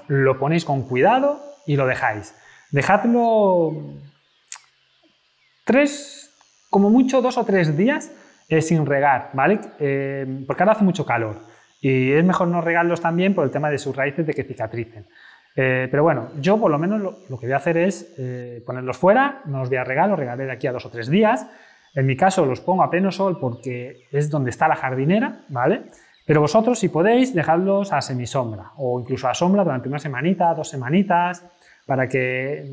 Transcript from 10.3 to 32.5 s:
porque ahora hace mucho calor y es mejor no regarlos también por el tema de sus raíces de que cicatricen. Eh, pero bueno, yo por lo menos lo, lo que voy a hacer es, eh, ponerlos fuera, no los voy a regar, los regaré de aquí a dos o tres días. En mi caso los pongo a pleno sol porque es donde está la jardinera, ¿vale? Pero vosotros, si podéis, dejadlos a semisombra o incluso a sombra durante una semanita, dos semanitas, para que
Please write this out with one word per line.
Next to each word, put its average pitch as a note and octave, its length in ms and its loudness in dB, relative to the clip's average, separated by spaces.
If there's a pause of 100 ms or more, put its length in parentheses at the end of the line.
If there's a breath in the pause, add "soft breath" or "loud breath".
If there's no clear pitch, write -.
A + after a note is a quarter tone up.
porque C#3+ 160 -2
ahora G3+ 100 6
hace G#3 120 2
mucho E3+ 220 0
calor A2+ 460 -4 (300 loud breath)
y C3 300 2
es D#3 120 4
mejor F3+ 240 2
no F3 120 0
regarlos E3+ 400 0
también F3 340 0
por E3+ 100 0
el C3 60 0
tema D3 180 -2
de D3 80 -2
sus C3 180 -6
raíces C#3+ 300 -2
de D3+ 80 -2
que C3 120 -4
cicatricen. A2+ 640 -10 (480 soft breath)
Eh, B2+ 360 0
pero C#3+ 140 2
bueno, D#3+ 260 0 (100)
yo F#3+ 180 2
por G#3+ 120 2
lo D3 80 0
menos G3+ 220 -2
lo, F#3+ 180 -8 (100)
lo B2+ 100 -12
que A#2 80 -10
voy B2+ 60 -2
a C#3 40 0
hacer E3 200 0
es, F3 420 -2
eh, B2 460 -10
ponerlos B2+ 320 -8
fuera, C4 500 2
no C#3 120 -6
los C3 100 -4
voy C3 80 0
a B2+ 80 -2
regar, C#3 240 0
los G3 100 0
regaré C3 280 -6
de C3 60 -8
aquí B2 140 -6
a B2+ 60 -2
dos B2 140 -8
o A#2+ 40 -14
tres A#2 200 -8
días. G#3+ 360 2 (480 loud breath)
En C3+ 120 0
mi C3 100 0
caso F#3 300 2
los B2+ 140 -2
pongo F3+ 240 0
a C#3 60 -2
pleno F#3 200 0
sol F#3 280 -2
porque B2 760 -8
es D3 180 -2
donde C#3+ 180 0
está D3+ 200 0
la D3 80 2
jardinera, C#3+ 720 0
¿vale? D3 340 0 (420 soft breath)
Pero D3+ 160 4
vosotros, A3 380 2
si F#3 100 0
podéis, A#3 460 2
dejadlos F#3+ 580 0
a C#3+ 80 0
semisombra A#2+ 800 -6
o B2 220 -2
incluso B2 280 -4
a B2 60 0
sombra F#3 300 2
durante C3 240 -2
una C#3+ 100 -4
semanita, E3 560 0
dos D#3 160 -8
semanitas, F3 720 0 (400 soft breath)
para C3 240 0
que C3 640 -2